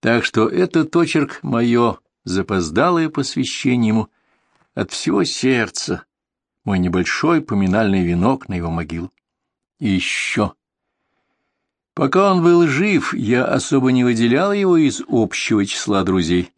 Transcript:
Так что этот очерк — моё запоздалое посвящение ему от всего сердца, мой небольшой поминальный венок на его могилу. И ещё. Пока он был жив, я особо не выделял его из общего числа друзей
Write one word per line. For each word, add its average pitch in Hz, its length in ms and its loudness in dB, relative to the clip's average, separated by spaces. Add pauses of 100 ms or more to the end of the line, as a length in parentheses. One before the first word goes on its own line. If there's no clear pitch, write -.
Так 113 240 0
что 110 240 0
этот 165 460 -2
очерк — 160 460 0
моё 117 580 0 (280)
запоздалое 98 840 0
посвящение 127 800 -2
ему 107 200 0 (680)
от - 160 -6
всего 185 320 -2
сердца, 123 800 -2 (640)
мой 98 140 0
небольшой 90 640 0
поминальный 98 640 0
венок 87 460 0
на 95 60 -6
его 85 140 -6
могилу. 82 420 -8 (680)
И 120 100 -2
ещё. - 640 -2 (1400)
Пока 180 380 2
он 180 120 2
был 170 240 6
жив, 160 460 0
я 123 320 0
особо 131 460 0
не 127 120 2
выделял 123 480 2
его 196 260 2
из 143 300 2
общего 107 580 0
числа 98 380 -2
друзей 90 540 0